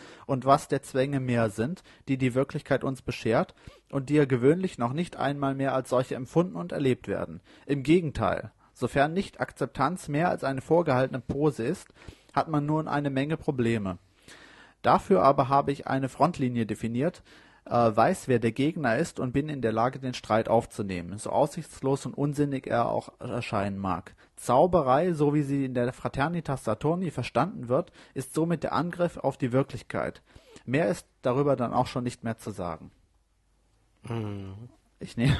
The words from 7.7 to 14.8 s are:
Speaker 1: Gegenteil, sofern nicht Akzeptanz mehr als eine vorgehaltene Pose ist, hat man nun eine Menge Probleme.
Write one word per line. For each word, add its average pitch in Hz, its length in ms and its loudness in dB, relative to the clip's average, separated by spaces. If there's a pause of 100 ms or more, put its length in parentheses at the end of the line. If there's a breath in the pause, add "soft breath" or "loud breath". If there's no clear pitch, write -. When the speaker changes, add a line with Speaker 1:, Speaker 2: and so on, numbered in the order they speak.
Speaker 1:
Gegenteil, 123 680 0 (220 soft breath)
sofern 139 400 0
nicht - 280 -6
Akzeptanz 143 680 -4
mehr 156 220 0
als - 160 -2
eine 135 160 -2
vorgehaltene 139 580 2
Pose 139 460 0
ist, 160 220 -4 (460 loud breath)
hat - 140 2
man 147 180 0
nun 156 220 0
eine 143 220 -2
Menge 139 260 -2
Probleme. 117 600 -2 (840 loud breath)